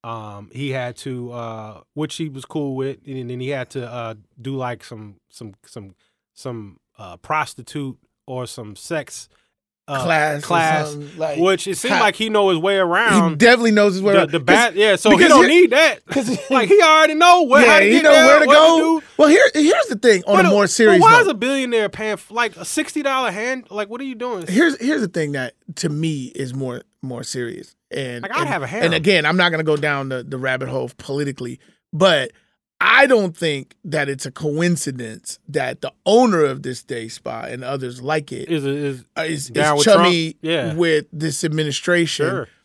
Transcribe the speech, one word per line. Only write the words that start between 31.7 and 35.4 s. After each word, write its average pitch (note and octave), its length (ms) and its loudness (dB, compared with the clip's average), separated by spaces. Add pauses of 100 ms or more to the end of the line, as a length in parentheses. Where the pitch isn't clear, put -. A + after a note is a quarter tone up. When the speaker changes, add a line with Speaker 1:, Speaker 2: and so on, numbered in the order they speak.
Speaker 2:
but D#3 380 2 (540)
I B3 220 4
don't G#3 300 2
think C#3+ 480 -6
that D3 240 -4
it's C#3 180 -8
a B2+ 60 -14
coincidence D3 1080 -6 (100)